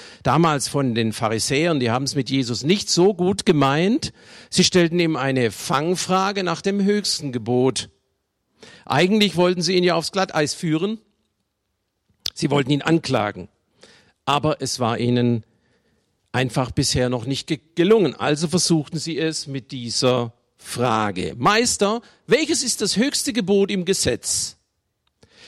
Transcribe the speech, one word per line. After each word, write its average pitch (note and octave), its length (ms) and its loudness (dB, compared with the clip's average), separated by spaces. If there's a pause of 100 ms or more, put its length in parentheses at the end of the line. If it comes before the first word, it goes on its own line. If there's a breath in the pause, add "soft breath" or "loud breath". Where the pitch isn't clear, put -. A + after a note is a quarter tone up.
(220 loud breath)
Damals D3 460 2
von C3+ 280 0
den A2+ 180 0
Pharisäern, C3+ 680 0
die A#2+ 120 0
haben's C3 220 -2
mit B2 160 -4
Jesus B2 340 -2
nicht G3 260 0
so F#3 240 4
gut F3+ 320 -2
gemeint. D#3+ 680 2 (380 loud breath)
Sie F#3 160 2
stellten F3 340 4
ihm E3 160 2
eine C3 340 0
Fangfrage F#3 960 0
nach E3+ 180 -2
dem G3 220 0
höchsten G3 480 0
Gebot. B2 580 0 (960 loud breath)
Eigentlich F#3 540 2
wollten F3+ 240 4
sie F3+ 160 0
ihn F3+ 80 2
ja F3 100 2
aufs E3 160 -2
Glatteis F#3 420 0
führen. F3+ 460 -2 (1300)
Sie D3+ 180 -4
wollten C#3 200 2
ihn C#3 100 0
anklagen. A2 680 0 (800 soft breath)
Aber D3 360 0
es B2+ 200 -6
war A2+ 180 0
ihnen A#2+ 460 0 (880)
einfach B2+ 380 -2
bisher B2+ 360 0
noch B2 180 -4
nicht C3+ 220 -6
ge-, D#3 140 -4 (140)
gelungen. F3+ 380 4
Also D3 360 -2
versuchten E3 500 0
sie D#3+ 180 -8
es D#3+ 300 -4
mit C3+ 240 -10
dieser A#2+ 600 -2 (300)
Frage. G#2+ 760 -2
"Meister, G#3+ 600 0 (260 soft breath)
welches C#4+ 340 0
ist B3 200 -4
das G3+ 140 -2
höchste C4+ 380 -2
Gebot G3 380 2
im F#3 120 -2
Gesetz?" - 760 -4 (920 loud breath)